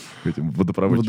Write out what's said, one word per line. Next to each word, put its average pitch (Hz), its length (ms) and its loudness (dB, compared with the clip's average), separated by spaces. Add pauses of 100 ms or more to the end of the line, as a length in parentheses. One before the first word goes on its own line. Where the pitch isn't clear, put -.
(240)
этим 80 260 -2
водопроводчиком. 101 580 2